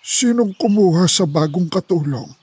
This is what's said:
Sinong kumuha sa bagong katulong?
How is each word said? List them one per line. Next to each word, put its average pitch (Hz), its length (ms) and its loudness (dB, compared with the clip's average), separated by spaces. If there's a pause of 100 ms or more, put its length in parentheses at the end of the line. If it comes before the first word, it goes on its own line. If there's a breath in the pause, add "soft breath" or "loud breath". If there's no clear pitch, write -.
Sinong 240 560 0
kumuha 196 480 2
sa - 160 0
bagong 156 480 -2
katulong? 147 560 -4 (160)